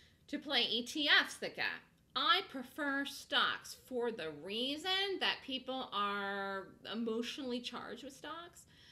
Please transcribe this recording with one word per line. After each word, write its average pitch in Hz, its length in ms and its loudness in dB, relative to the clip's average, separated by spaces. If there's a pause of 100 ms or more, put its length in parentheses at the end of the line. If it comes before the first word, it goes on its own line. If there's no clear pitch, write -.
(280)
to 285 100 -4
play 269 240 2
E 226 220 2
T 294 240 0
Fs 349 300 8
that - 180 -4
gap. 95 260 -2 (320)
I 339 360 6
prefer 277 560 -2
stocks - 680 0 (100)
for 240 260 0
the 160 180 -4 (120)
reason 311 800 0
that 202 240 4
people 262 480 -4
are 196 760 0 (240)
emotionally 240 680 -2
charged 247 440 -8
with 277 100 -12
stocks. 330 520 -10 (240)